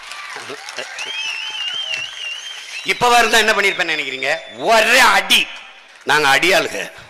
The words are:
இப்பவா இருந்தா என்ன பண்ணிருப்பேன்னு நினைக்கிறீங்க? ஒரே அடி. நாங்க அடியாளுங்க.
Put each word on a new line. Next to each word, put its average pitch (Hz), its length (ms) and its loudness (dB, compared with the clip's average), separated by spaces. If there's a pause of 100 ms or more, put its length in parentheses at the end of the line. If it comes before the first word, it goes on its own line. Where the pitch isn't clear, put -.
(2750)
இப்பவா 240 320 2
இருந்தா 226 200 4
என்ன 220 160 4
பண்ணிருப்பேன்னு 180 420 0
நினைக்கிறீங்க? 135 340 -4 (280)
ஒரே 220 420 4
அடி. 202 480 4 (560)
நாங்க 147 240 2
அடியாளுங்க. 139 640 2 (180)